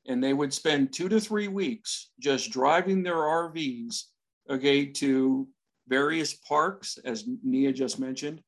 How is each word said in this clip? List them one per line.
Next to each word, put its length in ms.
and 160
they 80
would 200
spend 420
two 160
to 100
three 280
weeks 720
just 320
driving 520
their 200
R 280
Vs, 560
okay, 380
to 600
various 440
parks, 720
as 240
Nia 260
just 300
mentioned. 480